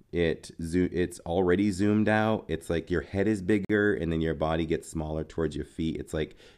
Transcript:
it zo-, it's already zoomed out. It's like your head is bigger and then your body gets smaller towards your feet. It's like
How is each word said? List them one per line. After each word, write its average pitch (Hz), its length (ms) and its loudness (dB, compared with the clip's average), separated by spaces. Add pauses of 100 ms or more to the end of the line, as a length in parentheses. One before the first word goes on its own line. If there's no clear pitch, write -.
(180)
it 82 340 -2 (100)
zo-, 85 300 2
it's - 300 -2
already 92 480 2
zoomed 104 400 2
out. 107 380 2
It's - 220 -6
like 85 200 -2
your 85 120 0
head 98 260 -2
is 107 140 0
bigger 104 520 2
and 82 180 -2
then 82 80 0
your 80 140 0
body 80 320 0
gets 80 240 -2
smaller 78 340 -4
towards 78 320 -4
your 71 100 -6
feet. 80 320 -4
It's 71 160 -10
like 78 220 -4 (220)